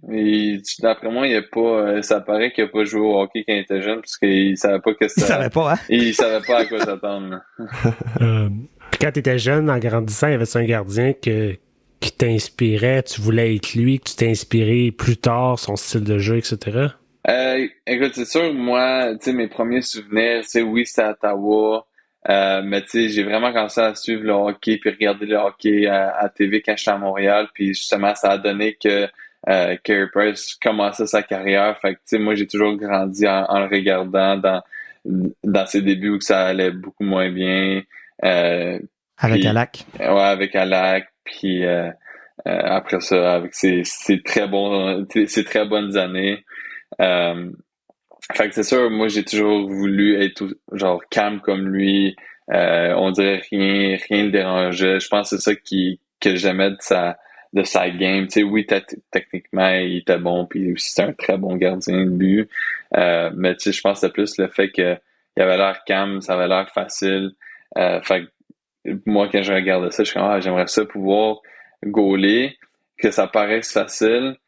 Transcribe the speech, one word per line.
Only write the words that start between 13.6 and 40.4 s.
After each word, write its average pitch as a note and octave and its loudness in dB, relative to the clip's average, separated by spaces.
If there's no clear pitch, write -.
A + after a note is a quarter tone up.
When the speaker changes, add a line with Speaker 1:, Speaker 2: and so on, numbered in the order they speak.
Speaker 3:
lui, B2+ 2
que - -10
tu - -10
t'es A#2 2
inspiré A2+ 2
plus - 0
tard, B2 0
son - -4
style - -2
de G#2 0
jeu, G#2+ 0
et A2+ 0
cetera ? A#2 -4
Speaker 1:
Euh, C3 0
écoute, B2+ 0
c'est B2 -6
sûr, D#3+ 0
moi, B2+ 0
tu A2 -10
sais, C3 0
mes A#2+ -2
premiers A#2+ -2
souvenirs, A2+ -2
tu - -14
sais, A#2 2
oui, A#2 0
c'était - -2
à G#2+ 2
Ottawa, G#2+ 0
euh, G2 2
mais G2 -2
tu - -18
sais, A2+ 0
j'ai G#2 0
vraiment A2 0
commencé A2+ 0
à A2 2
suivre A2 -6
le G#2+ 0
hockey G#2 0
puis G#2+ 0
regarder G2+ -2
le G#2+ -2
hockey G#2 2
à, G2 2
à G2+ -2
T G2+ -2
V G#2 0
quand G#2+ -2
j'étais - -2
à G2+ 0
Montréal, G2+ 0
puis G2+ -2
justement, G2+ 0
ça G2+ 2
a G2+ 2
donné G#2 -2
que, G2+ 2
euh, F2+ 2
Carey G2 0
Price G#2 0
commençait G#2 0
sa G#2+ 0
carrière, G2 0
fait G2 0
que, - -20
tu - -20
sais, A2 0
moi, G#2+ 2
j'ai G2+ -2
toujours G#2 0
grandi G2 0
en, F#2+ 2
en G2 2
le G2 0
regardant F#2+ 2
dans, F#2+ 0
dans G2 2
ses G2+ 0
débuts G2 0
où G2+ 0
que - -8
ça F#2+ 2
allait F#2 0
beaucoup F#2+ -12
moins F#2 0
bien, F#2+ 0
euh, F2 0
Speaker 2:
Avec A2 2
Speaker 1:
puis, G2 2
Speaker 2:
Alak. A2+ -2
Speaker 1:
ouais, - -4
avec G2 2